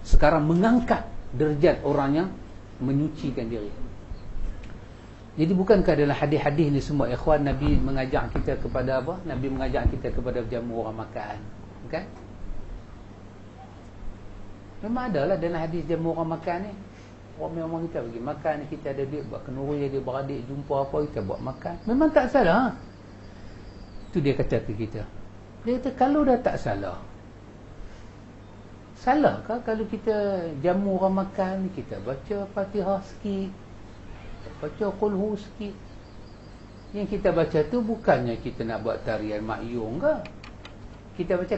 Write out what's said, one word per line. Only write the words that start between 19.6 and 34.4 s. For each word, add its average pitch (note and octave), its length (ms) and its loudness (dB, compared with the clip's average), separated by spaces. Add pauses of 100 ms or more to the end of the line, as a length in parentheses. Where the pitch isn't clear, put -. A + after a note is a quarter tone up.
ada C3+ 160 -2
beradik C3+ 420 -4
jumpa C#3 380 -4
apa, C#3 140 -2 (120)
kita A#2 160 -4
buat - 160 -2
makan. C3 340 -6 (120)
Memang C4+ 240 6
tak C4+ 180 6
salah. A3+ 460 6 (1400)
Tu - 100 0
dia C#3 140 4
kata B2 320 2
ke A#2 100 -4
kita. G#2+ 300 -6 (560)
Dia A#3+ 160 2
kata, B3 160 -2
"Kalau C#4+ 320 6
dah C4 160 8
tak D#3 180 0
salah, G2 400 -2 (2000)
salahkah B3 640 4
kalau A3 240 0
kita G3+ 640 0 (100)
jamu F#3 400 4
orang F#3+ 240 4
makan, F#3+ 480 -2
kita A2+ 320 -8
baca G3 480 -4
Fatihah G3 480 0
sikit, G3 480 -4 (1120)